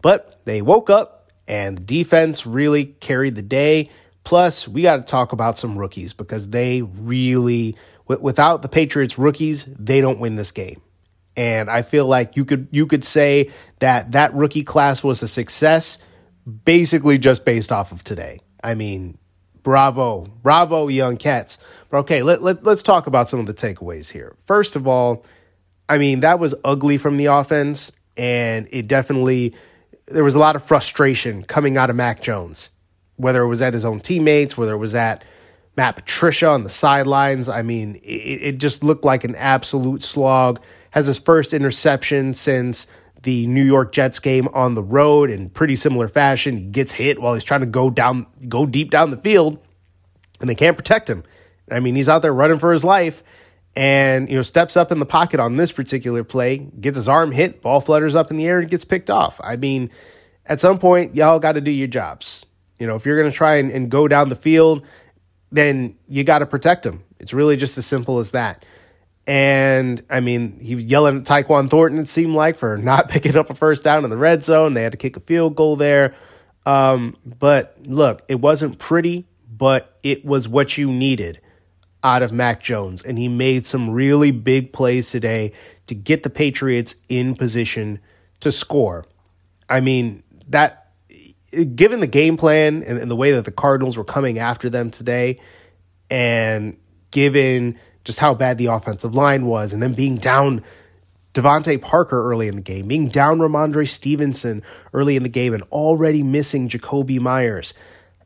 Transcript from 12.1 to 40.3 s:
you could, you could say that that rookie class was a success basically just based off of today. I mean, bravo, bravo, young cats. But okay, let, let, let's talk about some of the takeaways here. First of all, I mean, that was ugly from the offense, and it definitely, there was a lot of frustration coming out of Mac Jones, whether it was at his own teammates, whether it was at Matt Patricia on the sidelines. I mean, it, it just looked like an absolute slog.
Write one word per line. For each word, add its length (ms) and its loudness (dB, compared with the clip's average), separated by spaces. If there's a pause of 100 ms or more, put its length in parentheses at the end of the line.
you 80 0
could, 260 -2
you 180 0
could 180 0
say 460 4 (280)
that 320 0
that 220 2
rookie 320 -2
class 360 0
was 220 -2
a 60 -8
success 680 0 (680)
basically 520 4
just 280 4
based 260 -2
off 220 -4
of 100 -18
today. 380 -12 (200)
I 140 -6
mean, 420 -10 (460)
bravo, 640 0 (160)
bravo, 460 2
young 260 0
cats. 420 -4 (320)
But 100 0
okay, 220 0
let, 220 2
let, 220 0
let's 180 2
talk 240 2
about 220 2
some 100 -4
of 60 -4
the 80 -8
takeaways 560 -10
here. 260 -18 (100)
First 300 0
of 140 -2
all, 360 0 (600)
I 120 2
mean, 200 0
that 180 4
was 160 -2 (120)
ugly 320 0
from 180 -2
the 120 0
offense, 680 0 (240)
and 560 -4
it 160 -6
definitely, 640 0 (520)
there 180 2
was 100 4
a 40 4
lot 180 6
of 80 -14
frustration 800 0
coming 320 0
out 120 2
of 60 -2
Mac 260 -2
Jones, 500 -10 (480)
whether 220 2
it 60 2
was 160 -2
at 100 0
his 100 -4
own 160 -4
teammates, 560 2
whether 180 -2
it 40 -4
was 160 -6
at 300 -4 (520)
Matt 200 -2
Patricia 540 0
on 140 2
the 60 -12
sidelines. 800 0
I 140 -6
mean, 400 -6
it, 400 -10
it 160 -6
just 240 -4
looked 220 2
like 180 2
an 100 -6
absolute 720 -2
slog. 580 0 (300)